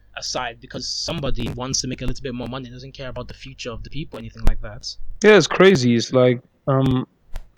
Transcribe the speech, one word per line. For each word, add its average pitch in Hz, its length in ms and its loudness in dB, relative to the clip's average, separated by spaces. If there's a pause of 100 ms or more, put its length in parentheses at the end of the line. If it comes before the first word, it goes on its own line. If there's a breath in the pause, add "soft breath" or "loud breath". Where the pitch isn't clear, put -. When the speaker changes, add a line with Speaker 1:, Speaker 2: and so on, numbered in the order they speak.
(160)
Speaker 1:
aside 120 460 -8
because 131 260 -12
somebody - 640 -4
wants 131 320 -4
to 127 60 -6
make 127 140 -8
a 127 40 -8
little - 180 -6
bit 131 100 -8
more 123 140 -8
money 127 200 -10
and 120 60 -18
doesn't 131 200 -18
care 131 160 -12
about 120 180 -12
the - 60 -16
future 131 380 -14
of 110 120 -10
the - 60 -14
people, 143 280 -8
anything 113 280 -8
like 104 160 6
that. 104 340 -12 (260)
Speaker 2:
Yeah, 214 140 10
it's 160 120 6
crazy. 139 480 6
It's 113 180 -2
like, 127 280 4 (260)
um, 135 380 2 (520)